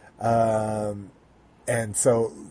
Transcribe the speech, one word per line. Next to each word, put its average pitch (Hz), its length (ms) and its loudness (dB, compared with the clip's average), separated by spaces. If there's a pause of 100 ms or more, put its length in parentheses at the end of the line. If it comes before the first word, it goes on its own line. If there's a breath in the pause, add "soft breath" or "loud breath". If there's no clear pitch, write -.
(200 loud breath)
Um, 107 920 0 (560)
and 117 300 -2
so 117 340 2 (200)